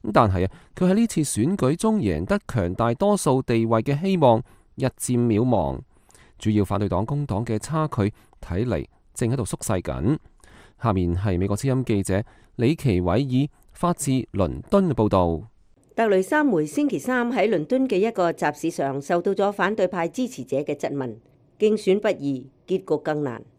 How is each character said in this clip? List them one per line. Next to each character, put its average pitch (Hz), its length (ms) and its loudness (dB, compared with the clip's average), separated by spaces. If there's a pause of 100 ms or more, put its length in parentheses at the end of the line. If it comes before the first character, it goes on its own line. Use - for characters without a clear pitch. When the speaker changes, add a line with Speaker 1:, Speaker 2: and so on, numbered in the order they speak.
(120)
Speaker 1:
但 110 180 4
係 92 160 0
啊， 98 60 -6 (240)
佢 180 160 2
喺 190 40 4
呢 233 120 2
次 - 140 -4
選 139 340 0
舉 131 220 0
中 220 220 0
贏 90 260 0
得 - 200 0
強 90 280 -2
大 117 220 0
多 202 200 2
數 135 260 2
地 113 240 0
位 113 160 2
嘅 139 200 -2
希 190 160 0
望 123 260 6 (320)
日 131 80 -4 (160)
漸 127 160 -2
渺 120 320 2
茫。 80 320 0 (580)
主 - 120 -2
要 104 160 4
反 98 120 -2
對 101 120 0
黨 90 160 0
工 143 200 -4
黨 107 200 -4
嘅 110 120 -4
差 156 300 -4
距 - 140 -2 (440)
睇 95 200 -2
嚟 90 200 -2 (280)
正 117 180 -2
喺 127 60 -2
度 107 80 -2
縮 - 160 -8
細 95 200 -2
緊。 76 360 -2 (680)
下 113 80 0
面 90 240 0
係 92 240 0
美 98 80 0
國 101 80 0
之 135 140 -2
音 127 160 0
記 104 180 0
者 98 180 0 (360)
李 123 180 2
奇 101 240 2
偉 90 80 0
爾 127 400 2 (240)
發 175 220 -2
自 - 180 -2
倫 95 580 -2
敦 190 200 4
嘅 139 40 0
報 110 140 2
道。 85 320 4 (560)
Speaker 2:
特 226 140 2
雷 190 120 4
莎 302 220 0
梅 175 220 2
星 285 240 -2
期 175 100 -4
三 240 320 -2
喺 214 160 0
倫 170 160 0
敦 262 240 0
嘅 208 80 0
一 214 160 2
個 175 220 0
集 170 200 -4
市 160 180 -4
上 139 300 -4
受 175 200 0
到 196 120 0
咗 196 200 0
反 202 200 0
對 208 140 0
派 170 220 -4
支 254 180 -4
持 - 160 -12
者 131 140 -4
嘅 147 180 -4
質 139 180 -6
問， 127 200 -6 (460)
競 214 180 2
選 196 220 2
不 214 100 0 (100)
易， 135 280 -4 (180)
結 180 140 -2
局 156 240 -4
更 151 180 -2
難。 120 220 -6 (160)